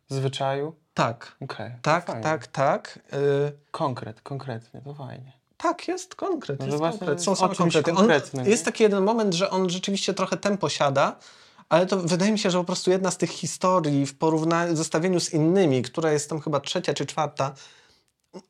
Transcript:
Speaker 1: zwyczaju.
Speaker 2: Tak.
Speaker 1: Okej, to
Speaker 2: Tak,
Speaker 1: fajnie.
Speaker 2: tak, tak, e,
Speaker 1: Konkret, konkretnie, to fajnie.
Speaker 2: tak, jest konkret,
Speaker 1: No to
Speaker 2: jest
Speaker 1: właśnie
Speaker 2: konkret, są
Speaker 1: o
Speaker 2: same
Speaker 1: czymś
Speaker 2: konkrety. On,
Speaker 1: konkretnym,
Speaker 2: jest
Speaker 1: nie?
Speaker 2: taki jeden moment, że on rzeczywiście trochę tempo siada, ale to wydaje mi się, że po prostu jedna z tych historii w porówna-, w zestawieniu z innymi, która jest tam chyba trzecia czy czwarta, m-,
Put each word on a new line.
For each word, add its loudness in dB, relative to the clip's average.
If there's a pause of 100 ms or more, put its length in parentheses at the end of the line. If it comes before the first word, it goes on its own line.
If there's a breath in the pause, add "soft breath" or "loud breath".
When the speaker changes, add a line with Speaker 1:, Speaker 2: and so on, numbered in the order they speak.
Speaker 1:
zwyczaju. -4 (200)
Speaker 2:
Tak. -4
Speaker 1:
Okej, -12
to -14
Speaker 2:
Tak, 0
Speaker 1:
fajnie. -6
Speaker 2:
tak, -4
tak, -2 (140)
e, -8 (540)
Speaker 1:
Konkret, -6
konkretnie, -12
to -16
fajnie. -16 (240)
Speaker 2:
tak, -2
jest -8
konkret, -4
Speaker 1:
No -8
to -4
Speaker 2:
jest 0
Speaker 1:
właśnie -2
Speaker 2:
konkret, -2
są 2
Speaker 1:
o 2
Speaker 2:
same 2
Speaker 1:
czymś -4
Speaker 2:
konkrety. 4
On, 0
Speaker 1:
konkretnym, 4
Speaker 2:
jest 4
Speaker 1:
nie? -2
Speaker 2:
taki 0
jeden 4
moment, 2
że 0
on 0
rzeczywiście -2
trochę -2
tempo 0
siada, 2 (520 loud breath)
ale 6
to 0
wydaje 2
mi 0
się, 2
że 2
po 0
prostu 0
jedna 2
z -4
tych 0
historii 0
w -14
porówna-, 2
w 2
zestawieniu 0
z -4
innymi, 4
która -2
jest -2
tam -4
chyba -2
trzecia -4
czy -4
czwarta, -4 (800 loud breath)
m-, -18